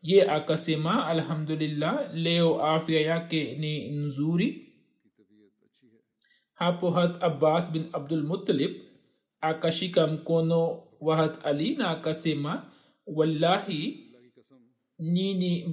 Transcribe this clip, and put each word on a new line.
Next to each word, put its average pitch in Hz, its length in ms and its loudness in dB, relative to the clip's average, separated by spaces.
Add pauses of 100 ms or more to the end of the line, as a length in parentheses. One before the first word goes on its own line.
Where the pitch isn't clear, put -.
Ye 175 280 6
akasema, 156 760 0
"Alhamdulillah, 156 1040 -2
leo 165 520 2
afya 160 360 2
yake 160 580 -2
ni 151 300 -4
nzuri." 147 720 -2 (1900)
Hapo 175 380 0
Hazrat 175 320 2
Abbas 160 480 2
bin 160 220 -4
Abdul 151 300 -4
Muttalib 151 480 0 (680)
akashika 165 680 2
mkono 165 760 0 (160)
Wahat 156 460 0
Ali 151 300 0
na 226 140 -2
akasema, 156 760 -2 (420)
"Wallahi, 160 960 0 (960)
nyinyi 180 720 0